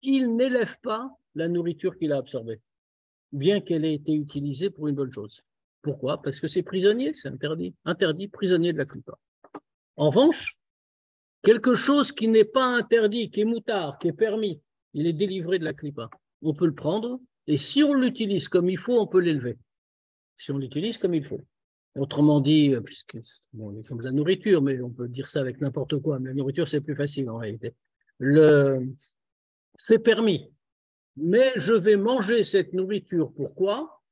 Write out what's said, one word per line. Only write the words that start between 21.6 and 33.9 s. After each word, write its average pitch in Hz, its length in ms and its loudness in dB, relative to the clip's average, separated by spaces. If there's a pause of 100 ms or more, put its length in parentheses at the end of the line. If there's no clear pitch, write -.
Autrement 143 440 4
dit, 147 340 4
euh, 117 80 -2
puisque, - 360 -18 (340)
bon, 107 220 -12
on 110 60 -12
est 110 40 -16
comme 120 140 -12
de 113 60 -10
la 131 80 -6
nourriture, 175 500 2
mais 135 180 0
on 123 120 -8
peut 123 180 -10
dire 123 180 -10
ça - 120 -4
avec 131 200 -4
n'importe 143 400 -4
quoi, 143 200 -4
mais 127 100 -8
la 131 60 -8
nourriture, 139 320 -2
c'est 147 140 -2
plus 147 140 -8
facile 139 340 -6
en 113 80 -8
réalité. 110 360 -10 (460)
Le, 139 680 6 (880)
c'est - 220 2
permis. 220 540 2 (640)
Mais 202 400 2
je 185 180 0
vais 208 220 6
manger 220 480 0
cette 185 300 0
nourriture. 185 600 -2
Pourquoi ? 190 800 -6